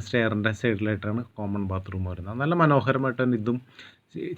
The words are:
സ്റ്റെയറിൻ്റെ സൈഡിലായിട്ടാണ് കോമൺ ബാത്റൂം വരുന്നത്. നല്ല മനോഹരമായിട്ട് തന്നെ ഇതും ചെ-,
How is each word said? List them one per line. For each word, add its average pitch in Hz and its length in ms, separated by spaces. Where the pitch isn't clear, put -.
സ്റ്റെയറിൻ്റെ 110 460
സൈഡിലായിട്ടാണ് 107 600
കോമൺ 101 240
ബാത്റൂം 95 400
വരുന്നത്. 95 300
നല്ല 160 120
മനോഹരമായിട്ട് 131 580
തന്നെ 123 200
ഇതും 120 180
ചെ-, - 240